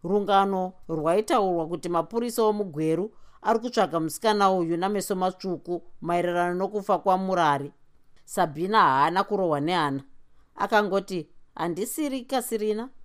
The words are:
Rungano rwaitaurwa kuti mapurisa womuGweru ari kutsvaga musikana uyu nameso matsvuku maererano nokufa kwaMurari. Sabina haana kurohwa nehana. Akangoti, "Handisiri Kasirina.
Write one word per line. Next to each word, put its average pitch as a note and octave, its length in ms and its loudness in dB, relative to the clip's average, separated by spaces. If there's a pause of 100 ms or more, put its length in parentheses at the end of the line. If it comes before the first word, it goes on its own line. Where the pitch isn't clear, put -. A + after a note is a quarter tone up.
Rungano G3 680 2 (160)
rwaitaurwa E3+ 760 0
kuti E3+ 220 -8
mapurisa A3+ 540 -2
womuGweru F#3 720 0 (300)
ari A3+ 160 2
kutsvaga G3 420 0
musikana G3 520 2
uyu E3+ 240 0
nameso G3 400 -2
matsvuku F3+ 680 -4 (180)
maererano F3 540 0
nokufa G3 440 0
kwaMurari. F3+ 760 2 (520)
Sabina F3+ 560 0
haana E3 440 4
kurohwa F3+ 360 0
nehana. D3 440 0 (520)
Akangoti, G3 720 0 (260)
"Handisiri A#3 680 -4
Kasirina. A3+ 640 -4 (160)